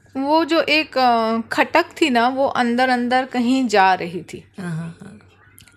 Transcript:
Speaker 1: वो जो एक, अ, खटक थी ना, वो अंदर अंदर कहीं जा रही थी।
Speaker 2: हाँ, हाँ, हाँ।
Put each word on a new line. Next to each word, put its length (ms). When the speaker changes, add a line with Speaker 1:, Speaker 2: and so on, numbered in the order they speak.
Speaker 1:
वो 280
जो 160
एक, 360
अ, 400
खटक 340
थी 80
ना, 180
वो 200
अंदर 420
अंदर 360
कहीं 420
जा 260
रही 280
थी। 260
Speaker 2:
हाँ, 120
हाँ, 300
हाँ। 180